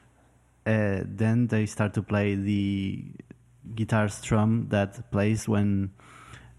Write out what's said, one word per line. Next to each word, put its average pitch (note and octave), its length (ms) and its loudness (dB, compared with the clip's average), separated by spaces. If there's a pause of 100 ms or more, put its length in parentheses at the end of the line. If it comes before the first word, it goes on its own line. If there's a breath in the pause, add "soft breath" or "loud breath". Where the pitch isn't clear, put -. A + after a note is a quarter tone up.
(640)
uh, G#2 400 2
then A2 440 0
they G#2+ 180 2
start G#2 280 -2
to G#2+ 80 0
play G2+ 340 0
the G2 680 -2 (720)
guitar A2 340 2
strum A2 600 0
that G2+ 400 -2
plays G#2+ 380 0
when G2+ 420 2 (680 loud breath)